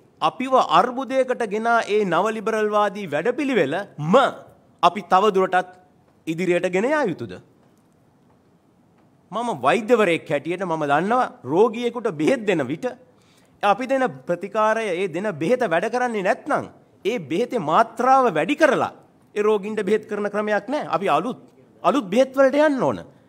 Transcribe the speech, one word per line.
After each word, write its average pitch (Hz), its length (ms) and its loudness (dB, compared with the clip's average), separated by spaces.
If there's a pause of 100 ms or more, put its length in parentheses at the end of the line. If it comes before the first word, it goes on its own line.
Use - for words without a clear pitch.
(220)
අපිව 254 320 -2 (160)
අර්බුදයකට 247 760 0
ගෙන 214 200 -4
ඒ 214 380 2
නව 180 280 2
ලිබරල්වාදී 208 760 -2
වැඩපිළිවෙලම 175 1080 -2 (680)
අපි 175 200 4
තව 190 280 4
දුරටත් 180 400 0 (560)
ඉදිරියට 175 460 0
ගෙන 190 120 0
යා 294 200 0
යුතුද? 120 280 -6 (2000)
මම 233 160 -4 (140)
වෛද්‍යවරයෙක් 202 640 2
හැටියට 160 360 -4
මම 160 220 -4
දන්නවා 190 460 0 (120)
රෝගියෙකුට 233 720 0
බෙහෙත් 196 300 0
දෙන 175 200 0
විට 151 200 -8 (760)
අපි 202 240 0
දෙන 262 180 0 (200)
ප්‍රතිකාරය, 214 640 -2
ඒ 185 200 -2
දෙන 175 260 -6
බෙහෙත 165 260 0
වැඩ 190 300 0
කරන්නේ 240 320 -2
නැත්නම් 220 420 -2 (400)
ඒ 226 140 -2
බෙහෙතේ 190 400 -4
මාත්‍රාව 226 760 2
වැඩි 175 220 0
කරලා 190 360 2 (420)
ඒ 208 80 -2
රෝගින්ට 214 400 0
බෙහෙත් 208 240 0
කරන 208 240 -4
ක්‍රමයක් 208 380 -2
නෑ. 262 200 -4
අපි 165 200 -2
අලුත්, 170 300 0 (440)
අලුත් 202 280 0
බෙහෙත් 262 240 2
වලට 269 200 4
යන්න 285 280 2
ඕන. 123 160 0 (300)